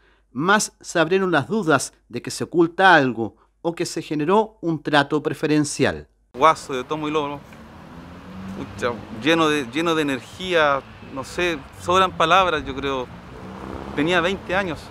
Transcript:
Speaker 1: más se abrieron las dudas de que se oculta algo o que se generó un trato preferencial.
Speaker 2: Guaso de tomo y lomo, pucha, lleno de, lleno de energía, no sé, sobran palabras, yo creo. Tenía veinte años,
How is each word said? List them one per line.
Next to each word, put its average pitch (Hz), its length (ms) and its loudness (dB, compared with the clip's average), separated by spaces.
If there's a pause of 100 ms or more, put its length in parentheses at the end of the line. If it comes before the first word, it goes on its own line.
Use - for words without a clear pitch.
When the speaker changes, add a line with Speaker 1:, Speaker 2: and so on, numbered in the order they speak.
(300)
Speaker 1:
más 190 500 0
se - 200 -2
abrieron 185 320 2
las 135 160 2
dudas 160 440 0 (160)
de 117 140 -10
que 127 80 -10
se - 140 -6
oculta 170 500 4
algo 117 400 2 (280)
o 170 120 -2
que 170 100 -4
se 156 160 -8
generó 165 600 0
un 165 200 -2
trato 147 440 2
preferencial. 143 800 0 (280)
Speaker 2:
Guaso 147 380 4
de 127 120 -4
tomo 156 240 -4
y - 20 -4
lomo, 147 300 -2 (1400)
pucha, 120 160 -2 (300)
lleno 160 260 4
de, 147 240 0
lleno 165 220 0
de 156 80 0
energía, 143 800 0 (320)
no 131 100 -8
sé, 175 340 -2 (220)
sobran 180 320 2
palabras, 170 540 2
yo 135 80 -8
creo. 135 320 -4 (920)
Tenía 170 240 2
veinte 180 340 -2
años, 185 240 -2 (120)